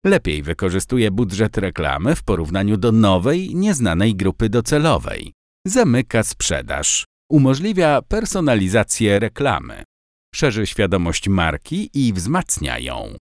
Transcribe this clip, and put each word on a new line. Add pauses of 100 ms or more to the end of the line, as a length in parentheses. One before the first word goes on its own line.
Lepiej
wykorzystuje
budżet
reklamy
w
porównaniu
do
nowej,
nieznanej
grupy
docelowej. (320)
Zamyka
sprzedaż. (240)
Umożliwia
personalizację
reklamy. (520)
Szerzy
świadomość
marki
i
wzmacnia
ją.